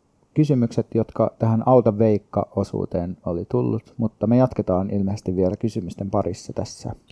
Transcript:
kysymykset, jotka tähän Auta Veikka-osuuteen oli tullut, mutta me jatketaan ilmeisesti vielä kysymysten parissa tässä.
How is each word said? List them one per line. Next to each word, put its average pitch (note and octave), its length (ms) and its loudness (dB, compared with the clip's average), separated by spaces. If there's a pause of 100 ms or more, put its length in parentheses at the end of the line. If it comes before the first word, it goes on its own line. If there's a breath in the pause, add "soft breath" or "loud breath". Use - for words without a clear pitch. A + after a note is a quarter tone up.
(340)
kysymykset, C3 600 2
jotka A2+ 440 0
tähän A2+ 280 2
Auta A#2 320 6
Veikka-osuuteen G2 1160 -2 (100)
oli F2+ 220 -4
tullut, A#2+ 480 -2
mutta A2 300 -4
me A#2 100 4
jatketaan G2+ 540 0
ilmeisesti G2 460 -4
vielä F2+ 200 2
kysymysten G2 540 -6
parissa G2 420 -4
tässä. - 400 -10 (200 soft breath)